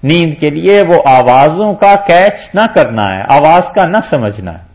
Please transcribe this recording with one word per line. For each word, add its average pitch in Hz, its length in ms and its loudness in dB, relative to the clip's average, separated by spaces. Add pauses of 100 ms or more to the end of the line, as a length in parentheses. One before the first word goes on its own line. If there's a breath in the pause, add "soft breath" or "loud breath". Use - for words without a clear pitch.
نیند 160 360 0
کے 151 100 -2
لیے، 185 320 0
وہ 175 240 2
آوازوں 139 680 2
کا 202 200 2 (140)
کیچ 185 480 0
نہ 214 100 0 (100)
کرنا 117 300 0 (100)
ہے، 95 140 -10
آواز 156 460 2
کا 190 100 0
نہ 180 120 -2 (120)
سمجھنا 104 440 -6
ہے۔ 85 100 -20 (120)